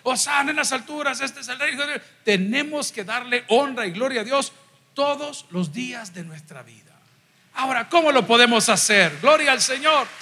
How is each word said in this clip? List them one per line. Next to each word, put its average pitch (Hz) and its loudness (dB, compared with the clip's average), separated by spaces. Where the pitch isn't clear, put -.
"Hosana 277 -2
en 302 -4
las 294 -2
alturas, 277 -6
este 277 -8
es 233 -14
el 254 -10
Rey". 285 -4
Tenemos 269 -2
que 208 -12
darle 240 -6
honra 247 0
y 175 -6
gloria 240 -4
a - -8
Dios 269 -2
todos 285 -4
los 175 -4
días 233 -12
de 175 -14
nuestra 151 -20
vida. 113 -20
Ahora, 254 -2
¿cómo 330 4
lo 247 4
podemos 233 6
hacer? 185 2
Gloria 285 4
al 247 0
Señor. 269 0